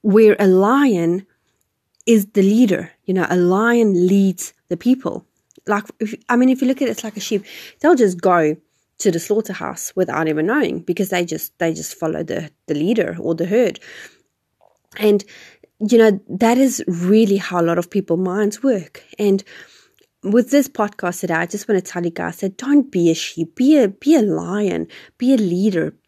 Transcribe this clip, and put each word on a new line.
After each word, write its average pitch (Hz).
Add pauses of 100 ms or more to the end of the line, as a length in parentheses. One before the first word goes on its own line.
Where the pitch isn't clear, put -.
where 214
a 196
lion 190 (800)
is 220
the 202
leader, 196 (140)
you 185
know, 185
a 180
lion 196
leads 190 (140)
the 175
people. - (400)
Like, 208 (160)
if, 214 (120)
I 240
mean, 254
if 262
you 254
look 262
at 262
it, 226
it's -
like 214
a -
sheep. 202 (340)
They'll 330
just 196
go 165 (400)
to 190
the 165
slaughterhouse -
without 160
even 156
knowing 262
because 185
they 175
just, 160
they 165
just 160
follow 156
the, 165 (160)
the -
leader 170
or 165
the 165
herd. 214 (1200)
And, 208 (560)
you 220
know, 208
that 226
is 269
really 196
how 180
a 165
lot 170
of 175
people 185
minds 202
work. 214 (160)
And 196 (800)
with 208
this 277
podcast 196
today, 170
I 170
just 196
wanna 190
tell 180
you 170
guys 170
that 190
don't 277
be 170
a -
sheep, 165
be 285
a, 220
be 285
a 240
lion, 170 (320)
be 262
a -
leader 180 (140)